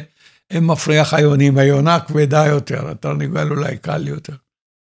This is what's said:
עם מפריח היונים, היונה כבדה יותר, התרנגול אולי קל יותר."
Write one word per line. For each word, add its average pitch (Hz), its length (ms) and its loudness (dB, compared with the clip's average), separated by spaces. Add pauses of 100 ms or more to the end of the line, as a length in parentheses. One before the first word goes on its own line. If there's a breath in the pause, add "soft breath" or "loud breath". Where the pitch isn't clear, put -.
(540 soft breath)
עם 165 180 2
מפריח 156 420 0
היונים, 143 440 4
היונה 139 420 4
כבדה 151 460 0
יותר, 147 440 -2
התרנגול 147 640 -6
אולי 71 260 -6
קל 78 300 -6
יותר." 147 280 -12 (520)